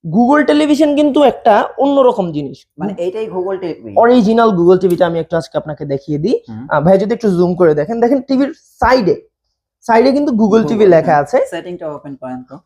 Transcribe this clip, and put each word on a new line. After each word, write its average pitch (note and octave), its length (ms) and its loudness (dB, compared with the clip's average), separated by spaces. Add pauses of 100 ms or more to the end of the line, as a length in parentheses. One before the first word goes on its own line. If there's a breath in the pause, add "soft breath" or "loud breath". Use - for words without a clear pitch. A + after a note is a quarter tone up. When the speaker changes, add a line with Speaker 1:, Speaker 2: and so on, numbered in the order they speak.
Speaker 1:
Google A#3+ 380 2
টেলিভিশন D4 520 2
কিন্তু D4 260 2
একটা A#3 460 2 (100)
অন্যরকম B3 540 0
জিনিস। C#3 340 -10 (120)
Speaker 2:
মানে, F#3+ 200 -8
এইটাই F#3 280 -8
Google F#3 300 -6
টিভি? C#3+ 400 -10
Speaker 1:
অরিজিনাল A3+ 540 4
Google F3+ 280 4
টিভিটা F3+ 280 0
আমি E3+ 120 -4
একটু D#3+ 180 -6
আজকে D#3+ 220 -6
আপনাকে D3+ 260 -10
দেখিয়ে C#3+ 340 -6
দিই। A#3 200 -2 (100)
Speaker 2:
হুম। A2+ 220 -14
Speaker 1:
আহ, D3 140 0
ভাই, F#3+ 140 4
যদি G#3+ 160 -2
একটু A3 160 -2
জুম F3+ 240 0
করে E3 200 2
দেখেন, F#3+ 260 -4
দেখেন B3 200 0
টিভির C4+ 340 -2
সাইডে, A#3 600 -2 (640)
সাইডে A#3+ 320 2
কিন্তু C#4+ 200 -2
Google A3 300 2
টিভি A#3 120 -2
Speaker 2:
Google, G3+ 160 4
Speaker 1:
লেখা D#3 160 4
Speaker 2:
হ্যাঁ। D3 160 2
Speaker 1:
আছে। A#3+ 160 -2 (120)
Speaker 2:
সেটিংটা F3+ 380 -12
ওপেন C#3+ 260 -14
করেন B2+ 280 -14
তো। C3 240 -20